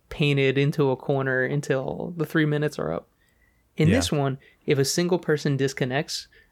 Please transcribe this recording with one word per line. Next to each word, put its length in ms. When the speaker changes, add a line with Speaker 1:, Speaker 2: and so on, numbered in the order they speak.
Speaker 1:
painted 480
into 340
a 40
corner 480
until 760
the 80
three 200
minutes 320
are 160
up. 140
In 100
Speaker 2:
Yeah. 80
Speaker 1:
this 160
one, 260
if 120
a 80
single 340
person 380
disconnects, 720